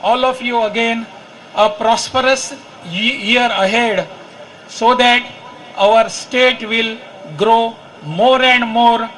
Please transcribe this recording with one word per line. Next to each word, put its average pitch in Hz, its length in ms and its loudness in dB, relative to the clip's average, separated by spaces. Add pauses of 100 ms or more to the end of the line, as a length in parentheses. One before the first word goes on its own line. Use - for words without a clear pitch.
all 247 220 0
of 254 180 -2
you 240 200 -2
again 226 440 -2 (500)
a 208 140 4
prosperous 254 840 -2 (380)
ye-, 226 300 -2
year 233 300 0
ahead 202 560 0 (640)
so 240 260 2
that 247 280 2 (540)
our 220 320 4
state 254 520 -2
will 226 360 -4 (400)
grow 226 360 2 (300)
more 214 380 2
and 247 260 2
more 226 500 2